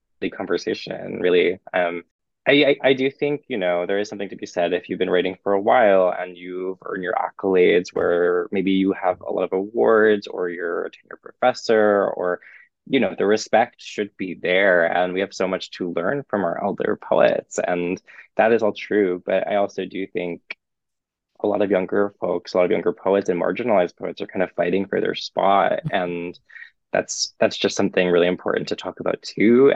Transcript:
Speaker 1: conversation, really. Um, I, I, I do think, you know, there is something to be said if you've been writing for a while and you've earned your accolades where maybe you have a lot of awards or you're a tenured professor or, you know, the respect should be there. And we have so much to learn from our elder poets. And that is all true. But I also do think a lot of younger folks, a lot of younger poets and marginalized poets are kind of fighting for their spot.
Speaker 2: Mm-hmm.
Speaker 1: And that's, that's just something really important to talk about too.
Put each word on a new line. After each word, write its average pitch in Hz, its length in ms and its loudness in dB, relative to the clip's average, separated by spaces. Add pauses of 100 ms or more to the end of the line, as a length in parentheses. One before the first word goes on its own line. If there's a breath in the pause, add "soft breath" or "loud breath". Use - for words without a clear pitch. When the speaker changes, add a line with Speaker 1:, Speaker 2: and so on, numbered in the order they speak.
(300)
Speaker 1:
conversation, 95 880 -6
really. 90 380 2 (140)
Um, 87 300 -2 (440)
I, 143 360 4
I, 131 60 2
I 139 40 4
do 131 180 0
think, 143 380 -6
you 127 100 -6
know, 90 280 0
there 98 120 -2
is 104 100 -4
something 101 220 -10
to - 60 -14
be 104 100 -12
said 87 260 -2
if 87 160 -4
you've 90 100 -6
been 92 120 -2
writing 90 320 0
for 101 100 -2
a 98 80 0
while 101 580 4
and 90 180 -10
you've 92 480 -10
earned 95 180 -8
your 90 120 -4
accolades 90 800 2
where 87 580 0
maybe 95 200 0
you 95 200 2
have 90 280 -2
a - 120 -10
lot 95 120 -2
of - 80 -6
awards 107 720 2
or 90 220 -6
you're 87 380 -6
a - 40 -10
tenured - 320 -20
professor 107 840 2
or, 90 320 -4 (460 loud breath)
you 131 140 0
know, 95 180 -2
the 98 80 2
respect 107 560 2
should - 340 -8
be 90 240 -8
there. 90 460 4
And 90 260 0
we 92 80 -2
have 98 140 -4
so 95 120 -2
much 92 260 -4
to 90 220 -6
learn 123 360 -2
from 101 120 0
our 85 220 -4
elder - 320 -2
poets. - 640 0
And 87 420 -2 (360 loud breath)
that 110 160 4
is 113 100 2
all 107 100 0
true. 95 540 0
But 95 200 0
I 101 100 -2
also 101 280 -2
do 95 220 -8
think 87 340 -6 (1000)
a 107 60 -2
lot 101 140 0
of 98 100 2
younger 101 480 0
folks, 87 360 -4
a - 20 4
lot 90 80 6
of 90 60 2
younger 87 240 0
poets 98 340 0
and 90 120 0
marginalized 92 580 0
poets 90 240 -8
are 98 40 -8
kind 95 160 -4
of 90 100 -2
fighting 90 340 0
for 92 160 -2
their - 120 -2
spot. 95 580 2 (120)
Speaker 2:
Mm-hmm. 156 100 -4
Speaker 1:
And 87 460 -4 (500 loud breath)
that's, - 480 -4
that's 110 200 0
just - 180 -2
something 95 320 0
really 87 180 4
important 87 420 -2
to - 80 -4
talk - 220 -10
about 90 220 -4
too. 120 560 4